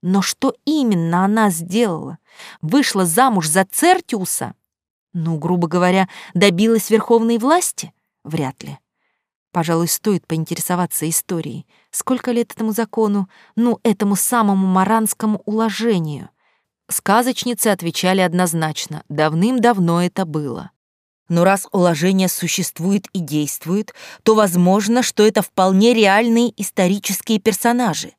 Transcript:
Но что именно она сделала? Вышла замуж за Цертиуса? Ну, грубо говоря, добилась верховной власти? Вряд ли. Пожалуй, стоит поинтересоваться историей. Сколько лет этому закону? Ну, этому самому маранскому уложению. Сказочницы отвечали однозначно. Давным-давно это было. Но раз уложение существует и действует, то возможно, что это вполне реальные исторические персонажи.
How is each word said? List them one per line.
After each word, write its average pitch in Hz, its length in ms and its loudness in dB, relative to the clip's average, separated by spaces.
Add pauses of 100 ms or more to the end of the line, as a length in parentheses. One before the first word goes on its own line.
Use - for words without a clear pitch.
Но 190 180 0
что - 340 -2 (100)
именно 190 600 0
она 214 260 2
сделала? 170 680 -4 (420)
Вышла 185 460 0
замуж 185 420 2
за 190 160 2
Цертиуса? 285 880 -2 (580)
Ну, 165 260 -4
грубо 170 300 0
говоря, 180 400 2 (260)
добилась 202 560 2
верховной 226 480 2
власти? 302 560 -2 (300)
Вряд 147 400 -6
ли. 143 140 -14 (720)
Пожалуй, 170 340 -2
стоит 185 400 -2
поинтересоваться 165 840 -4
историей. 165 580 -6 (240)
Сколько - 420 -4
лет 233 200 -2
этому 220 200 -4
закону? 208 560 -2 (260)
Ну, 233 300 0
этому 202 320 0
самому 196 500 0
маранскому 208 760 0
уложению. 208 840 -2 (580)
Сказочницы 233 800 -2
отвечали 185 540 0
однозначно. 165 840 -2
Давным-давно 175 960 2
это 180 220 -2
было. 151 460 -6 (580)
Но 170 160 2
раз 196 260 2
уложение 180 580 2
существует 180 840 -4
и 190 80 -6
действует, 156 720 -4 (280)
то 220 120 4
возможно, 202 680 2
что - 200 0
это 214 200 4
вполне 190 520 2
реальные 226 680 4
исторические 196 800 -2
персонажи. 233 800 -2